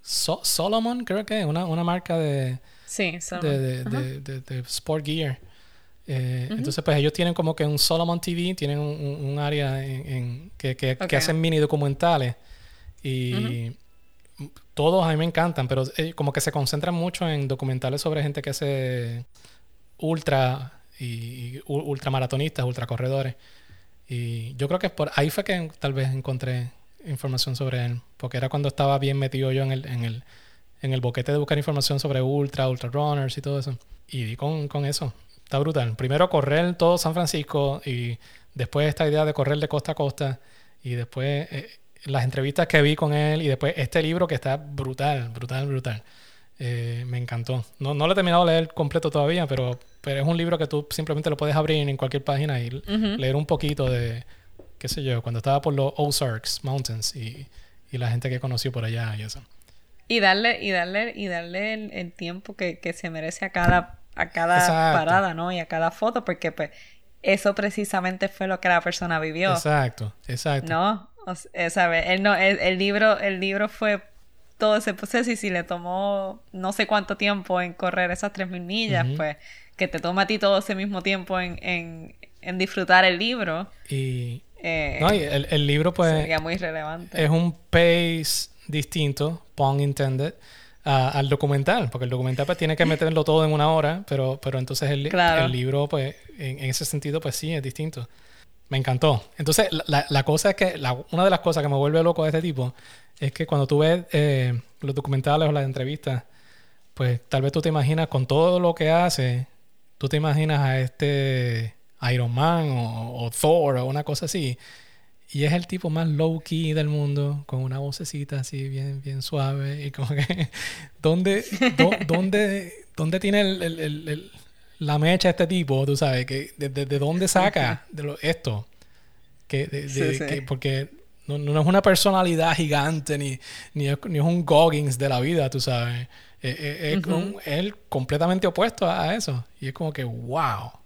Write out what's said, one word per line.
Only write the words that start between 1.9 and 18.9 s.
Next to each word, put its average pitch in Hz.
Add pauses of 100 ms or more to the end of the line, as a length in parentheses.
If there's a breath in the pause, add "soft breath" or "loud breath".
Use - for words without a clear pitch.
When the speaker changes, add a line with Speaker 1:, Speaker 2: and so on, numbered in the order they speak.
Speaker 1:
de, 135 (280 soft breath)
Speaker 2:
Sí, 180
Speaker 1:
de, 175
Speaker 2:
Solomon. 143
Speaker 1:
de, 127
Speaker 2:
Ajá. 127
Speaker 1:
de, 135
de 131
sport 151
gear. 151 (720 soft breath)
Eh, 127
Speaker 2:
Ujú. 214
Speaker 1:
entonces, 143
pues, 147
ellos 147
tienen 175
como 160
que 151
un 147
Solomon 170
T 175
V, 175
tienen 147
un, 147
un, 143
un 139
área 143
en, 135
en 131
que, 127
que, 131
que 185
Speaker 2:
Ok. 170
Speaker 1:
hacen 156
mini 160
documentales. 143 (680 soft breath)
Y 127 (680)
Speaker 2:
Ujú. 139 (240)
Speaker 1:
todos 165
a 165
mí 156
me 156
encantan, 165
pero, 131 (120)
eh, 165
como 143
que 143
se 151
concentran 147
mucho 170
en 143
documentales 131
sobre 156
gente 143
que 143
hace 127 (720 soft breath)